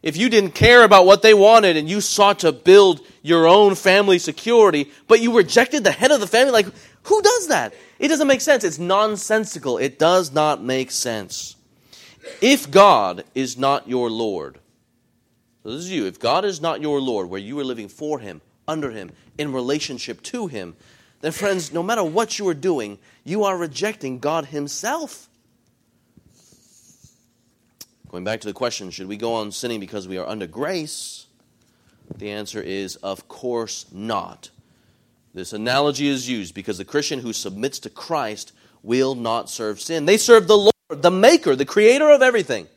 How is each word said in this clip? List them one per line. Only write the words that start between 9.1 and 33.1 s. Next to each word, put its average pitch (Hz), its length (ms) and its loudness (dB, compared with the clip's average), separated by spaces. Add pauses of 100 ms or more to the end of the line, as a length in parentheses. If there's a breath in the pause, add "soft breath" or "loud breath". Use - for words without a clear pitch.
It 131 200 -6
does 170 340 2
not 151 300 -2
make 127 280 -6
sense. - 680 -10 (880 loud breath)
If 262 280 2
God 131 540 4 (100)
is 127 220 -6
not 135 320 -2
your 120 220 -4
Lord, 98 480 -8 (1040)
so 107 80 -16
this 135 100 -12
is 180 100 -14
you. 151 140 -4
If 92 140 -8
God 147 260 0
is 185 160 -6
not 156 220 -6
your 147 180 -4
Lord, 107 300 -6
where 98 100 -10
you 117 180 -14
are 143 60 -8
living 113 240 -10
for 151 300 -10
him, 95 240 -16 (260)
under 151 220 -8
him, 98 200 -16 (280 soft breath)
in 147 160 -8
relationship 131 680 -8
to 240 220 -10
him, 95 300 -14 (460 soft breath)
then 160 100 -6
friends, 185 400 -6
no 170 100 -6
matter 214 220 -4
what 208 340 -4
you 208 100 -6
are 170 60 -4
doing, 135 440 -6 (240 soft breath)
you 202 220 -6
are 190 120 -4
rejecting 151 600 -8
God 147 280 -4
himself. 151 840 -10 (2750)
Going 90 160 -14
back 107 180 -6
to 104 40 -12
the 101 60 -10
question, 107 380 -8
should 95 180 -16
we 104 80 -12
go 117 180 -6
on 107 180 -8
sinning 117 280 -10
because 98 260 -12
we 92 120 -12
are 87 80 -10
under 98 200 -10
grace? 151 800 -12 (880)
The 101 160 -14
answer 104 300 -12
is, 95 360 -10
of 98 300 -12